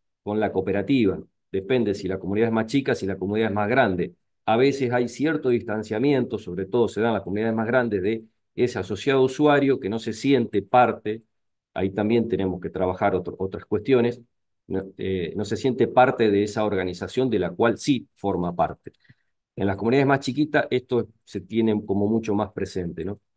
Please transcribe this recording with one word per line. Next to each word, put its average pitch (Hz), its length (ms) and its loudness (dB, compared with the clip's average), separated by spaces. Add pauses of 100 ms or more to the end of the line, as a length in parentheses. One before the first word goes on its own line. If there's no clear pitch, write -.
(240)
con 104 160 -2
la 101 120 0
cooperativa. 98 680 0 (300)
Depende 104 420 0
si - 140 -6
la 92 100 -4
comunidad 101 300 0
es 110 60 -2
más 113 120 0
chica, 131 300 0
si - 100 -8
la 95 120 -4
comunidad 104 320 0
es 98 60 -4
más 104 140 0
grande. 98 460 0 (300)
A 113 120 2
veces 131 340 2
hay 123 160 0
cierto 147 420 -2
distanciamiento, 113 880 0
sobre 90 280 -6
todo 117 220 2
se 104 140 -4
da 117 80 2
en 113 40 0
las 98 100 -2
comunidades 107 320 -2
más 110 120 -2
grandes, 117 340 0
de 107 220 -2 (320)
ese 117 240 0
asociado 131 420 0
usuario 139 580 4
que 95 100 -4
no 110 100 -4
se 110 140 -6
siente 120 480 2
parte. 113 600 2 (500)
Ahí 95 180 -2
también 107 360 2
tenemos 92 320 -2
que - 100 -8
trabajar 92 460 0
otro, 90 220 -4
otras - 280 -8
cuestiones. 120 560 2 (440)
No, 95 200 -4 (120)
eh, 92 380 -4
no 104 100 -4
se 107 120 -4
siente 120 300 2
parte 127 440 4
de 101 120 4
esa 107 220 -2
organización 98 640 -2
de 107 100 0
la 87 120 0
cual 104 260 2
sí 131 380 -2
forma 87 400 -4
parte. - 380 -4 (640)
En 95 120 -2
las 95 80 0
comunidades 123 320 2
más 139 140 4
chiquitas 147 480 0
esto 123 400 -2 (140)
se - 180 -8
tiene 110 440 0
como 101 220 0
mucho 110 260 0
más 101 200 -2
presente, 87 520 -6
¿no? 101 140 -8 (180)